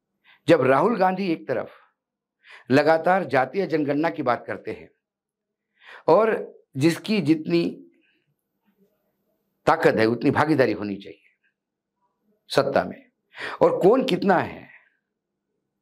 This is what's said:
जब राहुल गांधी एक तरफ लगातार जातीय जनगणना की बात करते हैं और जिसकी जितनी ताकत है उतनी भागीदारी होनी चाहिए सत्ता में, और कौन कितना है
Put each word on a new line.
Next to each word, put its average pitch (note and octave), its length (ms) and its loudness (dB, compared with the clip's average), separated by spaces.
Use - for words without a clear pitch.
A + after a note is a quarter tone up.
जब D#3 140 6
राहुल D3 360 2
गांधी F#3 340 -2
एक - 160 -8
तरफ A2+ 240 -6
लगातार D#3+ 520 2
जातीय C#3 440 -2
जनगणना D3+ 420 -2
की D#3+ 140 -8
बात A#2+ 240 -2
करते G#2+ 240 -12
हैं - 200 -18
और G#3 460 2
जिसकी E3 440 0
जितनी D#3+ 680 -2
ताकत D#3 300 2
है A2 100 2
उतनी A#2+ 260 0
भागीदारी C3+ 400 2
होनी G2+ 240 -8
चाहिए - 240 -18
सत्ता C#3 360 0
में, - 260 -16
और E3+ 200 2
कौन A3+ 240 4
कितना F3+ 320 0
है F#2 320 -6